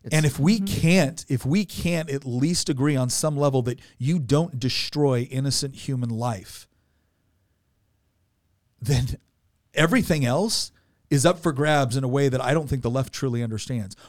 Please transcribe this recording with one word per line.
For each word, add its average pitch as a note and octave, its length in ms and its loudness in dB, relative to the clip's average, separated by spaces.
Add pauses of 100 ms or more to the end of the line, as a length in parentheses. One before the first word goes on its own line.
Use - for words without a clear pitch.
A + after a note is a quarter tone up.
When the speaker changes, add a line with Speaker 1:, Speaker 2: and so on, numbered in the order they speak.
Speaker 1:
It's - 100 -6
Speaker 2:
And D#3 140 4
if C#3 140 -2
we G3 180 4
Speaker 3:
Mm-hmm. G3 220 -4
Speaker 2:
can't, E3 480 2
if C3 180 -2
we F3+ 180 0
can't E3 460 -4
at C#3 140 -6
least C3+ 440 0
agree C#3+ 280 2
on B2+ 120 0
some D3+ 280 -2
level C#3 260 2
that B2 160 -4 (200)
you D3+ 200 0
don't C#3+ 400 0
destroy B2+ 720 0
innocent C3+ 460 -2
human B2 340 -4
life, A2+ 560 -6 (2250)
then B2+ 340 0 (580)
everything E3 500 2
else D#3+ 480 -2 (360)
is C#3 160 2
up F3 140 4
for E3 140 0
grabs C#3 440 2
in C3+ 60 -2
a B2+ 60 -2
way C#3 200 2
that B2+ 120 0
I B2+ 120 0
don't D#3 160 0
think C3+ 140 -2
the A#2 80 -2
left C3 220 -2
truly A#2+ 320 -2
understands. A2 500 -6 (140)